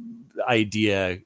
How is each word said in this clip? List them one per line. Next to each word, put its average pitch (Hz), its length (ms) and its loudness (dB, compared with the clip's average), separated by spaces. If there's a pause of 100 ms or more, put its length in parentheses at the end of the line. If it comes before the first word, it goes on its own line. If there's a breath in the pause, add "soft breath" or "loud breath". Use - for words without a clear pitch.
(480)
idea 101 760 2